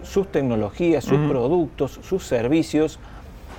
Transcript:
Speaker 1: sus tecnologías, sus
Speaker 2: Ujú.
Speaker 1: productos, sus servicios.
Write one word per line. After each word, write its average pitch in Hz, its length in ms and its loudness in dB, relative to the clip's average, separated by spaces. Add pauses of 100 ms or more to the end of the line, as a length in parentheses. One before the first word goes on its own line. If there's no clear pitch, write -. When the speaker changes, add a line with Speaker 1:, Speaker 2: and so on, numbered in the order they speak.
Speaker 1:
sus - 280 -2
tecnologías, 135 720 2
sus 139 140 2
Speaker 2:
Ujú. 147 120 2
Speaker 1:
productos, 139 760 0
sus 190 220 -4
servicios. 147 720 2 (600)